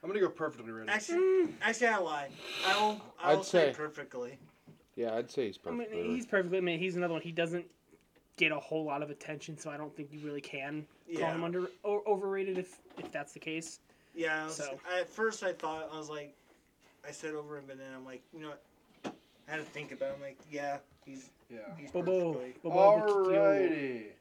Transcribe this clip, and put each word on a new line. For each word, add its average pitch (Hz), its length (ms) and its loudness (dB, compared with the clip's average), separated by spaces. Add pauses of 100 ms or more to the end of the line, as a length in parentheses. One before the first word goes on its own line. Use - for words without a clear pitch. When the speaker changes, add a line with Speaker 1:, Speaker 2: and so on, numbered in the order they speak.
Speaker 1:
I'm 160 60 -10
gonna 202 120 0
go 175 100 6
perfectly 123 420 -6
rated. 110 180 -8
Speaker 2:
Actually, 339 280 0
Speaker 3:
Mm. 381 420 6
Speaker 2:
actually, 226 280 2
I 214 100 4
lied. 151 320 -2 (360)
I 196 140 4
will, 214 220 2 (180)
I 170 120 6
Speaker 4:
I'd 160 40 10
Speaker 2:
will - 80 0
say 160 280 6
Speaker 4:
say 123 40 -8
Speaker 2:
perfectly. 139 640 -8 (560)
Speaker 4:
Yeah, 113 200 0
I'd 120 160 0
say 127 160 0
he's - 200 -6
Speaker 3:
I - 40 -6
mean, 240 100 -4
Speaker 4:
perfectly 220 200 -6
rated. 240 160 0
Speaker 3:
he's 240 100 -4
perfectly. 185 320 2
I - 40 2
mean, 170 160 0
he's 180 180 -2
another 175 180 0
one. 156 80 -4
He 170 100 -8
doesn't 170 340 -2 (680)
get 156 160 4
a 147 60 -2
whole 156 260 -4
lot 147 180 -2
of 147 80 -8
attention, 151 480 -10
so 156 120 -10
I 147 60 -8
don't 151 200 -10
think 143 160 -12
you 151 80 -14
really 147 200 -6
can 147 460 -8 (260)
call 156 80 -2
Speaker 2:
Yeah. 160 140 0
Speaker 3:
him 165 100 -4
under 180 240 -2 (160)
o-, 208 220 0
overrated 196 520 0
if, - 220 -10 (180)
if 175 120 -12
that's 147 220 -8
the - 80 -18
case. 160 400 -8 (340)
Speaker 2:
Yeah, 160 280 -2
I - 40 -4
was, 160 100 -8
Speaker 3:
So. 143 220 -8 (200)
Speaker 2:
at 175 100 -2
first 220 340 -2
I 185 100 0
thought, 160 400 -6
I 156 60 -10
was 151 120 -10
like, 147 240 -10 (720)
I 147 60 -14
said 156 220 -8
over 147 240 -10
him, 139 80 -16
but 135 120 -14
then 135 160 -14
I'm 131 100 -14
like, 127 180 -14 (120)
you 160 60 -14
know 151 100 -10
what? 143 120 -16 (840)
I 151 40 -8
had 156 60 -6
to 156 60 -8
think 143 280 -10
about 135 180 -4
it. 139 60 -6
I'm 139 60 -14
like, 139 160 -12 (120)
yeah, 143 280 -4 (260)
he's, 131 260 -16 (180)
Speaker 1:
Yeah. 117 120 -14 (180)
Speaker 2:
he's 143 120 -14
Speaker 3:
Bobo. 175 440 2
Speaker 2:
perfectly. 127 280 -8
Speaker 3:
Bobo, 196 440 10
Bobo. 196 240 6
Speaker 1:
Alrighty. 165 720 4 (160)